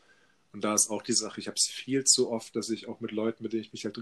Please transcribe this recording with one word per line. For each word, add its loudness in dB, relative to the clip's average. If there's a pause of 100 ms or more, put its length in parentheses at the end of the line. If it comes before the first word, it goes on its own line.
(520)
Und -8
da 2
ist 4
auch -2
die 0
Sache, 0
ich -8
hab's 0
viel -2
zu 6
oft, -4
dass -2
ich -4
auch -10
mit -6
Leuten, 0
mit -4
denen -2
ich -18
mich -6
halt -6